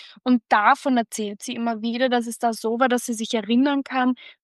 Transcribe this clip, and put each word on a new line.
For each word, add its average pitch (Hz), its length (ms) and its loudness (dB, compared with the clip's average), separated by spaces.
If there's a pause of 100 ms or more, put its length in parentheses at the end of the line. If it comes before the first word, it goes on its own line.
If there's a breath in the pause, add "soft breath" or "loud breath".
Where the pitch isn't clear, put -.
(240 loud breath)
Und 247 260 2
davon 247 480 4
erzählt 214 440 -6
sie 240 140 -8
immer 233 260 -4
wieder, 240 280 0
dass 240 180 0
es 233 100 -10
da 233 160 0
so 226 260 -4
war, 262 100 4
dass 240 160 0
sie 240 100 -4
sich 220 180 -6
erinnern 247 500 2
kann, 254 300 -2 (300 loud breath)